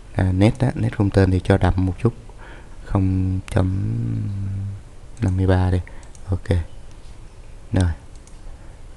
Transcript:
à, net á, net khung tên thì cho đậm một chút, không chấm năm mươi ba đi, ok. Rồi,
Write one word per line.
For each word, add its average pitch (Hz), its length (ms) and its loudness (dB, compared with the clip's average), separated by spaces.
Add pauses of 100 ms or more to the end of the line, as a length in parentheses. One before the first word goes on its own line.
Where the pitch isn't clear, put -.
(140)
à, 92 180 4
net 101 260 6
á, 123 160 2
net 110 220 -2
khung 98 140 4
tên 95 200 6
thì 92 140 4
cho 98 140 6
đậm 92 280 4
một 90 120 0
chút, - 160 2 (680)
không 95 560 2 (100)
chấm 98 440 0 (1300)
năm 95 160 2
mươi 95 100 2
ba 92 240 6
đi, 92 100 2 (480)
ok. 90 200 -2 (1200)
Rồi, 92 180 4 (1080)